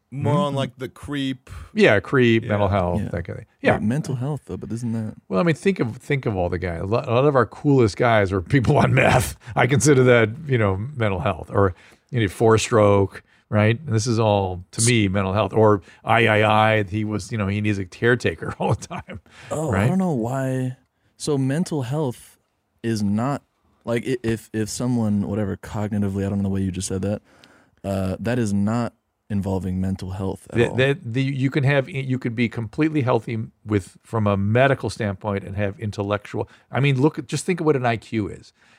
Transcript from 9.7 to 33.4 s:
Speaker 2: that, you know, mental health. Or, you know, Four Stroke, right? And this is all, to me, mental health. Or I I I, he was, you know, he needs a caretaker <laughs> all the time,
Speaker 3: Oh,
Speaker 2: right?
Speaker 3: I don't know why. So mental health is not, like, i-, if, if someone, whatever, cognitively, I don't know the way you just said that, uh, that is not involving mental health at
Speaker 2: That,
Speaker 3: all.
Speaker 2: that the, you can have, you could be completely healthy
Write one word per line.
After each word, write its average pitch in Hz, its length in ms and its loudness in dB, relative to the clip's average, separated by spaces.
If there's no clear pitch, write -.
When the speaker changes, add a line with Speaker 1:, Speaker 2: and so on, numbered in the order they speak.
Speaker 2:
that, 120 240 6
you 131 120 0
know, 98 180 0
mental 104 240 -2
health. - 300 -4
Or, 98 240 4
you 123 100 -2
know, 107 80 2
Four 113 300 4
Stroke, 101 640 2
right? 107 360 2
And 110 80 -4
this 110 120 0
is 113 120 0
all, 98 540 0
to 110 100 -4
me, 117 260 4
mental 95 260 -2
health. 101 180 0
Or 104 300 4
I 113 220 4
I 107 520 4
I, 107 60 0
he 104 200 -4
was, 104 260 -6
you 123 80 -6
know, 101 80 -2
he 101 140 -2
needs 104 180 -2
a 98 60 -6
caretaker 110 720 0
<laughs> - 20 -12
all 170 160 0
the - 120 -6
time, - 340 -12
Speaker 3:
Oh, 151 220 -4
Speaker 2:
right? 98 120 2
Speaker 3:
I 123 40 2
don't 185 100 0
know 185 140 0
why. 131 680 -4
So 151 180 -2
mental 139 460 -2
health 131 560 -6
is 113 200 -2
not, 110 400 -2
like, 117 220 -4
i-, 131 160 -2
if, 113 320 -4
if 110 160 -4
someone, 113 580 0
whatever, 101 300 -4
cognitively, 101 640 -4
I 98 60 -2
don't 101 80 -2
know 98 60 -2
the 98 100 -2
way 95 80 -2
you 95 80 -2
just 92 180 -6
said 95 140 -6
that, 101 180 -4
uh, 98 360 -4
that 117 180 -2
is 107 160 -2
not 107 400 -2
involving 95 480 -4
mental 95 340 -4
health 95 380 -8
at - 80 -10
Speaker 2:
That, 117 120 2
Speaker 3:
all. 113 60 -8
Speaker 2:
that 139 220 0
the, 131 100 -2
you 135 280 -2
can 151 140 0
have, 139 240 2
you 135 300 -4
could 127 160 -6
be 117 140 0
completely 151 540 -2
healthy 117 360 -2